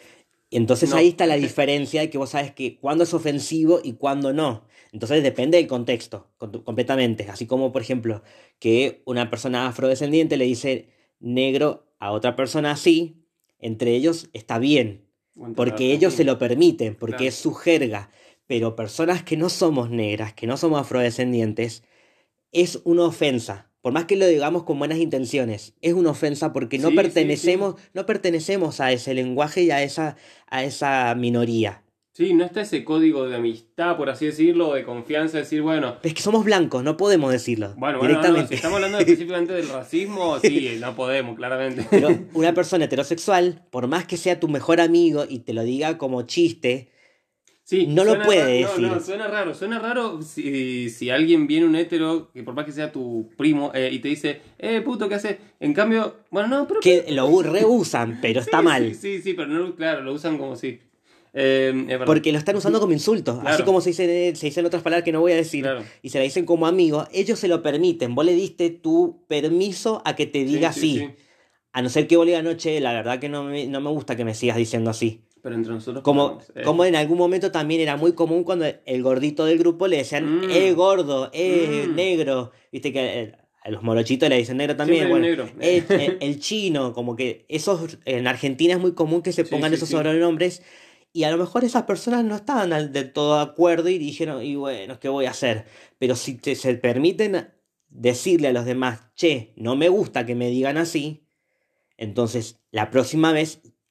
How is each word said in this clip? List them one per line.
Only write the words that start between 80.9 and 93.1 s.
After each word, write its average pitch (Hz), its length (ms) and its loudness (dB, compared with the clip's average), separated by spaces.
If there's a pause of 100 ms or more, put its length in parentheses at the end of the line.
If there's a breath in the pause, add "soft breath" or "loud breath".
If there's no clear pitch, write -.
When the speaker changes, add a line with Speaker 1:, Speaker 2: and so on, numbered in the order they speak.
Speaker 1:
eh, 165 560 0
Speaker 2:
Mm. 151 60 -2
Speaker 1:
negro". 151 560 0 (200 soft breath)
Viste 131 220 -6
que, 123 280 -2
eh, 107 100 -12 (300)
a 104 80 -12
los 107 120 -8
morochitos 117 480 2
le 131 80 6
dicen 123 180 -2
negro 143 200 -2
también, 156 320 2
Speaker 2:
Siempre 170 140 4
hay - 0 -
un 170 140 2
Speaker 1:
bueno, - 140 -6
Speaker 2:
negro. - 160 -6
Speaker 1:
eh, 175 180 4 (280)
eh, 185 80 -6
el 143 200 -4
chino, 156 540 -2
como 120 220 -6
que 123 320 -6
esos, 160 580 -4
en 127 220 -2
Argentina 139 460 2
es 180 60 0
muy 180 140 0
común 165 260 0
que 175 120 -4
se 165 120 0
Speaker 2:
Sí, 165 60 -6
Speaker 1:
pongan 151 220 0
Speaker 2:
sí, - 40 2
Speaker 1:
esos 156 140 -4
Speaker 2:
sí. 165 60 0
Speaker 1:
sobrenombres, 165 640 0 (500 soft breath)
y 160 120 -2
a 151 60 2
lo 165 60 0
mejor 180 280 0
esas 233 180 0
personas 233 420 -2
no 214 120 -2
estaban 208 360 -2
al, 151 200 -2
del 135 200 -4